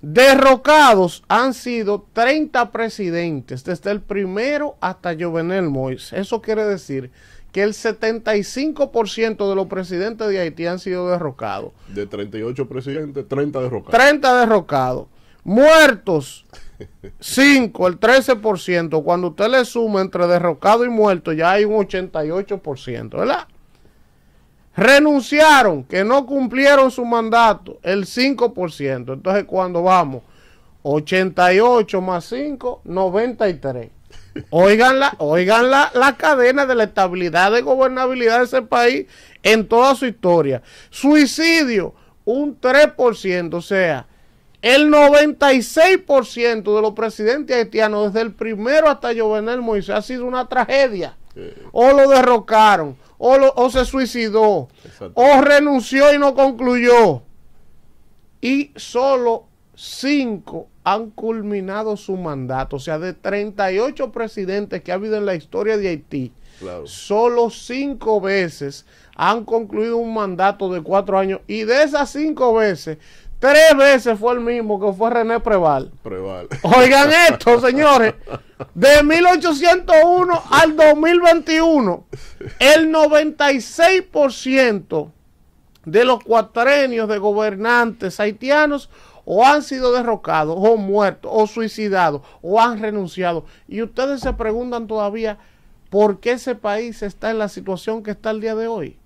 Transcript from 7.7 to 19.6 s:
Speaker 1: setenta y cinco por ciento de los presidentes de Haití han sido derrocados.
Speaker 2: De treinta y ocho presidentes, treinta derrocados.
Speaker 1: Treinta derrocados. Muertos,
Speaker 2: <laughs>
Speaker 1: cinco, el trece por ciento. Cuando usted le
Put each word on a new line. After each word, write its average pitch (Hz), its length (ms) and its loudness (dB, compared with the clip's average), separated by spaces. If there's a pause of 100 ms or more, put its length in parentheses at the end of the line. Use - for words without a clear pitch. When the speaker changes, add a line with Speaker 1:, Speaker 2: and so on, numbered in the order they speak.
Speaker 1:
setenta 220 600 -4
y 202 80 -2
cinco 277 480 -6
por 220 180 -4
ciento 220 400 -4
de 190 60 -2
los 190 120 -4
presidentes 190 600 -8
de 196 120 -4
Haití 165 260 -6
han 175 140 -6
sido 180 300 -6
derrocados. 135 640 -6 (160)
Speaker 2:
De 98 180 -10
treinta 101 320 -12
y 107 40 -8
ocho 131 260 -8
presidentes, 139 600 -10
treinta 143 340 -4
derrocados. 123 360 -4
Speaker 1:
Treinta 269 420 4
derrocados. 147 680 -2 (360)
Muertos, 240 1040 2 (340)
Speaker 2:
<laughs> - 400 -20
Speaker 1:
cinco, 254 680 2
el 180 100 -2
trece 254 380 2
por 208 240 -4
ciento. 165 440 -2
Cuando 175 260 -2
usted 196 180 -2
le 254 160 2